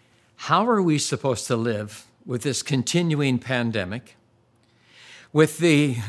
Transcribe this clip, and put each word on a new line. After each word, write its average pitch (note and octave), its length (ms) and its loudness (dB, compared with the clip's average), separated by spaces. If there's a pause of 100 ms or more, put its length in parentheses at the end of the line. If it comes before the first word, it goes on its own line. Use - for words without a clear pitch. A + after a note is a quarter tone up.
(360)
"How F3 280 0
are A3+ 160 2
we E3 160 2
supposed C3 520 -2
to B2 80 0
live G#2+ 500 -4 (180)
with B2 180 -6
this C3 200 -4
continuing C#3+ 800 0
pandemic, A#2 760 -4 (1160)
with D#3 260 4
the D3 380 4 (120)